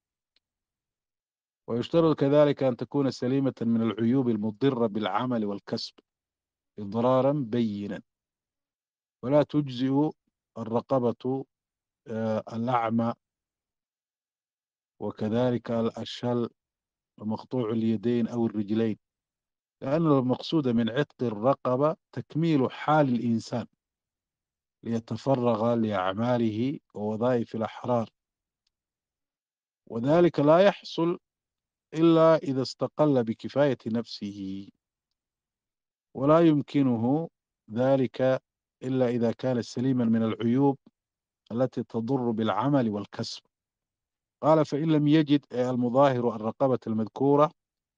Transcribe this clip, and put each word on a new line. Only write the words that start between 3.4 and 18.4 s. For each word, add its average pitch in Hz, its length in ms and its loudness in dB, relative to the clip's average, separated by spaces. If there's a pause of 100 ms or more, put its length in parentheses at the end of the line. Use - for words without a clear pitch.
من 113 200 0
العيوب 113 480 0
المضرة 113 580 -2
بالعمل 107 580 -2
والكسب 101 480 -8 (840)
إضرارا 123 520 0 (160)
بينا، 104 540 -4 (1200)
ولا 139 200 2
تجزئ 135 640 -2 (480)
الرقبة، 120 880 -2 (640)
آه، 110 360 -4 (100)
الأعمى، 117 600 -2 (1900)
وكذلك 117 720 -2
الأشل 117 800 -4 (720)
ومقطوع 110 520 -6
اليدين 113 560 0
أو 117 180 -2